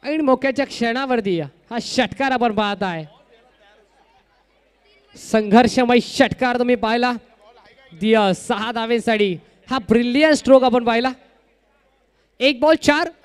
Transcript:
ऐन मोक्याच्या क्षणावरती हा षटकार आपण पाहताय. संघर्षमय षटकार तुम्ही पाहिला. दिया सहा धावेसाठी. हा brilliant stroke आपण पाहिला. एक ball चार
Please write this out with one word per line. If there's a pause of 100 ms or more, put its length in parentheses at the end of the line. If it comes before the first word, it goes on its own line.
ऐन
मोक्याच्या
क्षणावरती
हा
षटकार
आपण
पाहताय. (2000)
संघर्षमय
षटकार
तुम्ही
पाहिला. (840)
दिया
सहा
धावेसाठी. (320)
हा
brilliant
stroke
आपण
पाहिला. (1300)
एक
ball
चार (160)